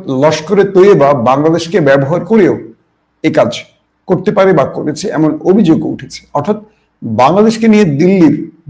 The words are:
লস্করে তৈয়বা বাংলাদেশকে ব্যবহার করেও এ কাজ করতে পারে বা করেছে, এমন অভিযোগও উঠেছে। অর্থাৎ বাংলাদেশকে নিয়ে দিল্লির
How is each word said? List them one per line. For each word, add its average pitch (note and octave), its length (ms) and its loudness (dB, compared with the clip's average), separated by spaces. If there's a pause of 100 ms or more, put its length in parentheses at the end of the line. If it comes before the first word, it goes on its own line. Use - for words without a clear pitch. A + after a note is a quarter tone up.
লস্করে D#3 560 0
তৈয়বা F3+ 480 4
বাংলাদেশকে D3 680 0
ব্যবহার C#3 440 0
করেও F3+ 340 2 (640)
এ D#3 100 -2
কাজ B2 260 0 (480)
করতে F#3 260 -2
পারে F#3+ 200 2
বা D3 120 0
করেছে, - 440 -8
এমন D3+ 360 -2
অভিযোগও F3 440 0
উঠেছে। - 460 -14
অর্থাৎ G3+ 280 -4 (400)
বাংলাদেশকে F#3+ 640 0
নিয়ে G#3+ 160 4
দিল্লির E3 640 0 (200)